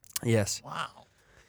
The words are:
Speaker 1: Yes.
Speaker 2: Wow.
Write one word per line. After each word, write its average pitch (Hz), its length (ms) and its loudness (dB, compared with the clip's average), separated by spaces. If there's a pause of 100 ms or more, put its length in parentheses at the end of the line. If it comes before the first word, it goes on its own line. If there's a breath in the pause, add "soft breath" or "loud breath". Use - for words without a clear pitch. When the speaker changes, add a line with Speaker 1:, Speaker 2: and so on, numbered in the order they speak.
(240)
Speaker 1:
Yes. 113 400 2
Speaker 2:
Wow. 151 440 -10 (420 soft breath)